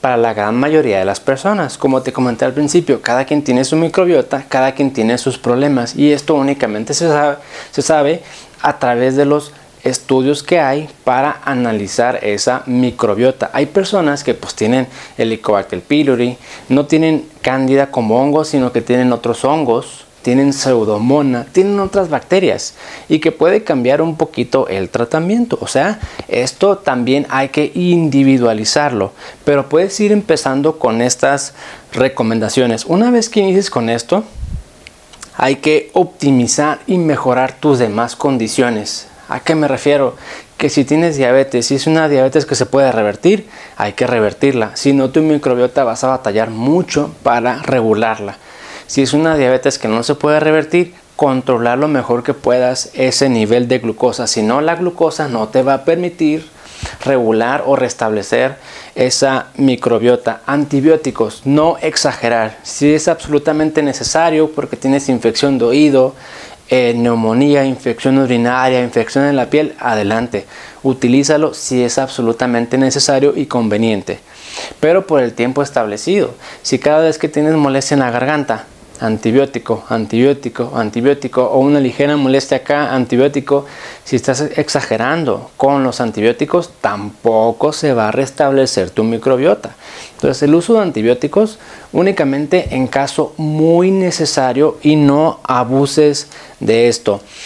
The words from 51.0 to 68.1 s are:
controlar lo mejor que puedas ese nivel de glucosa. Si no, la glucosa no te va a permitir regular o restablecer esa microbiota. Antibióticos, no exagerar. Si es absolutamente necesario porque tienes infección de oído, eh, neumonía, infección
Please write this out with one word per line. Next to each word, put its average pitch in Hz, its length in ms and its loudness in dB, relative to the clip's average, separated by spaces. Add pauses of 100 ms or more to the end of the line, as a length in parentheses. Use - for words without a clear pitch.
controlar 127 640 0
lo 147 100 0
mejor 123 360 0
que 143 100 -2
puedas 127 600 0
ese 131 360 0
nivel 117 380 2
de 123 120 -4
glucosa. 113 480 -2
Si 113 140 -2
no, 117 200 2
la 165 140 0
glucosa 165 520 -2
no 113 200 -4
te 131 160 0
va 139 100 2
a 135 120 -4
permitir 165 640 0 (560)
regular 123 640 0
o 139 100 2
restablecer 120 800 -2 (360)
esa 131 640 0
microbiota. 120 880 2
Antibióticos, 143 1000 0
no 151 360 2
exagerar. 117 800 -2
Si 147 300 2
es 151 140 0
absolutamente 156 760 0
necesario 156 680 0
porque 143 240 -6
tienes 139 320 0
infección 127 500 0
de 117 80 0
oído, 135 480 4 (560)
eh, 123 260 2
neumonía, 120 720 2
infección 131 520 -2